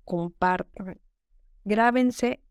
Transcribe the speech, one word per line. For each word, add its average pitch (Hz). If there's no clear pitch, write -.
compartan, 180
grábense 240